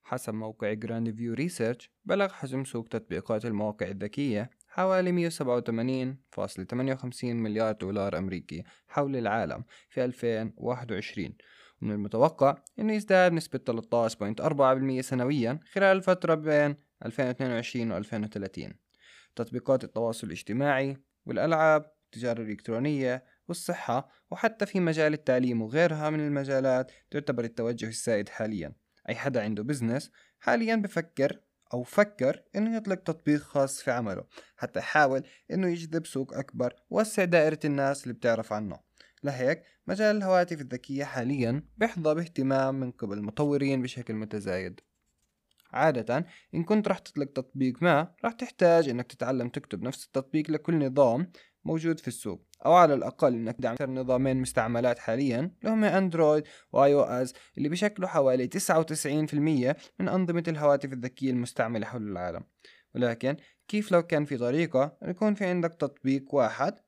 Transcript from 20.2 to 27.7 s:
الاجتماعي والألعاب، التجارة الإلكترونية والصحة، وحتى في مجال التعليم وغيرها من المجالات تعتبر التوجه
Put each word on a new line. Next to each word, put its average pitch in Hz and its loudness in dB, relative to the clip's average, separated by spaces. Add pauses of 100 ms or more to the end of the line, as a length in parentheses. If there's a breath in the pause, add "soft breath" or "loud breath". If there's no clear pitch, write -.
الاجتماعي 135 -2 (280)
والألعاب، 156 2 (140)
التجارة 117 -6
الإلكترونية 127 -2 (240 soft breath)
والصحة، - -4 (220 soft breath)
وحتى 220 -2
في 196 -2
مجال 156 2
التعليم 127 2
وغيرها 151 0
من 151 -2
المجالات 135 0 (200 loud breath)
تعتبر 135 -2
التوجه 113 -4